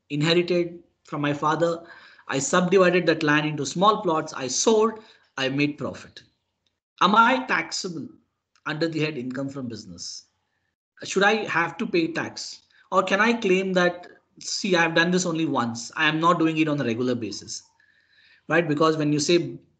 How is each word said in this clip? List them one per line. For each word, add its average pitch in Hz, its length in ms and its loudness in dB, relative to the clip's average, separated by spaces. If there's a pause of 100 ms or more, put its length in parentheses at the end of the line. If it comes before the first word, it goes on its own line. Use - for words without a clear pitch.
(120)
inherited 170 640 0 (280)
from 147 160 -8
my 147 120 0
father. 156 500 0 (440)
I 135 100 -4
subdivided 180 720 4
that 160 160 2
land 151 240 2
into 147 180 -4
small 202 380 2
plots. 160 300 -2
I 135 120 -8
sold, 220 540 2 (400)
I 131 100 0
made 143 300 0
profit. - 420 -12 (800)
Am 190 140 4
I 247 320 4
taxable 165 600 -6 (580)
under 156 220 -2
the 156 120 -4
head 151 180 -4
income 127 320 -6
from 135 180 -10
business? 98 580 -14 (800)
Should 190 200 0
I 214 240 2
have 165 300 -2
to 214 100 -4
pay 165 260 0
tax? - 480 -10 (320)
Or 185 100 4
can 190 160 0
I 226 140 4
claim 190 400 0
that, 180 340 2 (320)
"See, - 360 -4
I've 165 200 2
done 170 160 4
this 180 140 2
only 165 200 -2
once. 120 520 -4
I 156 100 0
am 156 140 0
not 170 180 4
doing 160 200 0
it 156 100 2
on 143 100 -2
a 131 60 -2
regular 123 300 -2
basis," - 480 -10 (840)
right? 165 180 2
Because 156 300 2
when 151 160 0
you 147 80 2
say 170 400 0 (200)